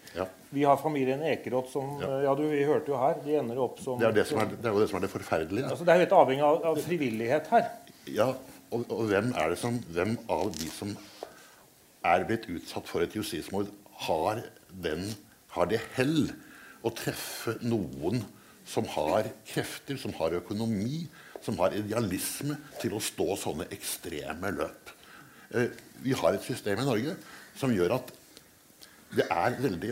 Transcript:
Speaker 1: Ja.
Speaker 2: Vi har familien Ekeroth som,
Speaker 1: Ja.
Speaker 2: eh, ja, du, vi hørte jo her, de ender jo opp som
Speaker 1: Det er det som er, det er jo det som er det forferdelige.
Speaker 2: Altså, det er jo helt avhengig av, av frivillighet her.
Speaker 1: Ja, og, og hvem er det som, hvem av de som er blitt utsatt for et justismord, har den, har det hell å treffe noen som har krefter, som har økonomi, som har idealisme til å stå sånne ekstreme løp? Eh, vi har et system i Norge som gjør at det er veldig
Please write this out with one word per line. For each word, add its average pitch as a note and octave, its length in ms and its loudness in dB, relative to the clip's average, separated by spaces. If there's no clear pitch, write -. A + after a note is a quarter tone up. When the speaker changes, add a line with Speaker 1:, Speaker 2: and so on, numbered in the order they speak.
Speaker 1:
Ja. F#2 120 -2
Speaker 2:
Vi C#3 100 2
har C#3 140 8
familien C3+ 440 0
Ekeroth B2+ 520 -2
som, C#3 280 -6
Speaker 1:
Ja. - 60 -2
Speaker 2:
eh, C3+ 180 0
ja, C#3 100 6
du, D3+ 140 2
vi C#3+ 160 2
hørte C#3 240 4
jo C#3 80 0
her, C#3 180 4
de D3 120 0
ender B2 200 0
jo C3 80 2
opp - 160 -4
som B2 180 -4
Speaker 1:
Det A2+ 100 6
er A2 40 4
det G#2 140 6
som A2 120 0
er, G#2+ 80 2
det - 180 -8
er A2+ 80 2
jo G2+ 80 4
det G#2+ 80 4
som G2 80 -4
er F#2 100 0
det F#2+ 40 -2
forferdelige. F#2+ 580 -2
Speaker 2:
Altså, E3 160 -4
det F3 40 2
er E3 60 10
jo F3 120 6
helt - 60 4
avhengig C#3 300 8
av, D#3+ 220 4
av D#3+ 140 2
frivillighet C#3 720 0
her. - 200 4
Speaker 1:
Ja, G#2+ 280 2
og, A#2 180 0
og A2 180 0
hvem G#2 260 4
er D#2+ 160 2
det F2 80 -2
som, A#2+ 200 0
hvem F#2 400 0
av F2 240 0
de D#2+ 160 -6
som G2+ 280 -8
er F2+ 200 4
blitt A2+ 220 -2
utsatt - 400 -8
for F2+ 140 -2
et F2 140 0
justismord, F#2+ 540 -4
har F#2+ 360 0
den, F2+ 440 -4
har E2+ 160 0
det A2 140 0
hell C#3 380 2
å A2+ 80 0
treffe - 720 -6
noen G2 600 -2
som - 200 -2
har F2 400 2
krefter, - 520 -6
som - 140 -6
har - 180 0
økonomi, A2+ 800 -2
som G#2+ 160 -4
har F#2 120 4
idealisme G#2+ 840 -4
til G2+ 120 -2
å G#2+ 80 -4
stå F#2 360 -2
sånne F2 340 -4
ekstreme D#2+ 840 -6
løp? - 360 -6
Eh, A#2 160 2
vi C3 140 0
har - 180 4
et - 120 -4
system G#2 340 -2
i C#3 80 0
Norge C3+ 280 0
som B2+ 180 2
gjør F#2 240 4
at - 140 -10
det - 160 2
er F#2+ 320 0
veldig G2 320 -2